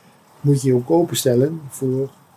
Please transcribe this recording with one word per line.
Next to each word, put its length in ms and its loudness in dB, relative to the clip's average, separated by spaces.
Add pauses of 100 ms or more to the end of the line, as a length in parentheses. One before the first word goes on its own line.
(420)
moet 200 2
je 60 -2
je 80 4
ook 160 -2
openstellen 760 0
voor 400 -4 (280)